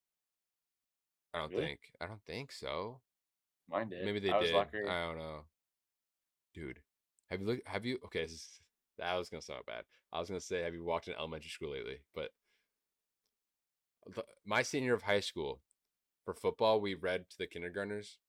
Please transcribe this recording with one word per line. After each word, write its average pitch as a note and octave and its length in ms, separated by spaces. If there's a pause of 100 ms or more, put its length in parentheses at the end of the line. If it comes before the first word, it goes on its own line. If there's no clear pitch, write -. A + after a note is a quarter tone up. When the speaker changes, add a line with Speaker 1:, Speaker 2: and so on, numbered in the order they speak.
(1300)
Speaker 1:
I E2+ 60
don't D#2 140
Speaker 2:
Really? F#2+ 200
Speaker 1:
think. - 260
I E2 80
don't G#2 180
think A#2+ 260
so. F#2+ 500 (680)
Speaker 2:
Mine G2+ 220
did. F#2+ 240
Speaker 1:
Maybe G#2 60
they G2 140
Speaker 2:
I G2+ 40
was G#2+ 140
Speaker 1:
did. - 20
Speaker 2:
locker G#2 320
Speaker 1:
I F2 220
don't E2 100
know. D#2 300 (1080)
Dude, C#2 280 (480)
have F#2 120
you G2 60
looked, B2 200
have G2+ 180
you, B2+ 200
okay, E2+ 180
this D#2+ 100
is, - 280 (360)
that F2 180
was F2+ 140
gonna D#2+ 120
sound C2 240
bad. A1+ 200 (260)
I D#2+ 80
was F2 100
gonna F#2 100
say, F2+ 220
have E2+ 140
you E2+ 80
walked E2 240
in F2+ 80
elementary D#2+ 340
school D#2 220
lately? C2 320 (100)
But D2+ 200 (1700)
the, F#2+ 200 (200)
my G#2+ 160
senior C3 260
year B2 80
of G#2 80
high G2+ 160
school, C#2+ 420 (640)
for F#2 80
football, A2 480
we G2+ 140
read F2+ 340
to - 80
the F2+ 100
kindergartners G2+ 800